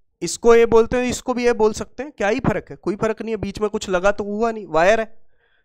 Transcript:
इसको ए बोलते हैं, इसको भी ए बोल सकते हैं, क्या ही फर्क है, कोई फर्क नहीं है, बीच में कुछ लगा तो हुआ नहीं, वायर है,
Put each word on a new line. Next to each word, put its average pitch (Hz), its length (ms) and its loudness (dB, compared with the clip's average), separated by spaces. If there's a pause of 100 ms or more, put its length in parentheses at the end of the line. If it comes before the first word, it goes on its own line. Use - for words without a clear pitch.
(220)
इसको 226 320 2
ए 233 120 6
बोलते 226 300 4
हैं, 247 100 0
इसको 247 280 -4
भी 240 120 -2
ए 240 80 4
बोल 220 180 2
सकते - 300 -10
हैं, 294 100 -14
क्या 202 160 -4
ही 240 120 -2
फर्क 185 300 -2
है, 143 80 -16
कोई 196 180 -4
फर्क 220 260 -4
नहीं 220 120 -6
है, 202 60 -6
बीच 196 200 -8
में 208 100 0
कुछ 214 200 -6
लगा 185 220 2
तो 208 120 -6
हुआ 214 280 -2
नहीं, 208 160 -12
वायर 175 320 4
है, 220 80 -6 (560)